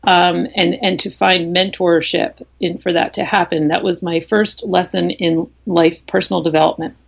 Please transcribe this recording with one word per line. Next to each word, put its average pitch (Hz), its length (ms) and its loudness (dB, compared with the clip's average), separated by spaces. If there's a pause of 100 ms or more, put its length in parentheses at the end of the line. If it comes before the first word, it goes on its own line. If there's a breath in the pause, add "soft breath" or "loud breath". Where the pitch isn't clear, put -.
um, 180 520 2
and, 175 260 0
and 185 180 -2
to 196 100 -8
find 175 440 0
mentorship 180 880 0 (140)
in, 175 200 -4
for 180 140 -4
that 165 220 0
to - 100 -4
happen. 170 440 0
That 170 160 0
was 180 180 -2
my 170 180 -2
first 208 440 -2
lesson 180 460 0
in 165 380 -2 (180)
life, 165 420 2
personal 185 340 -2
development 160 540 0 (120)